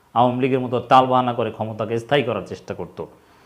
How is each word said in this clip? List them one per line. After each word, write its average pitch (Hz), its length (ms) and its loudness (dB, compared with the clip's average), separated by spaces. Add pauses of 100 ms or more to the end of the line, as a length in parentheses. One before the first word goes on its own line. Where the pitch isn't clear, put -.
(140)
আওয়ামী 123 280 2
লীগের 131 180 0
মতো 120 200 -4
তালবাহানা 127 540 4
করে 113 180 -4
ক্ষমতাকে 110 480 -6
স্থায়ী 139 240 0
করার 104 180 -4
চেষ্টা 95 320 -10
করত। 85 320 -12 (400)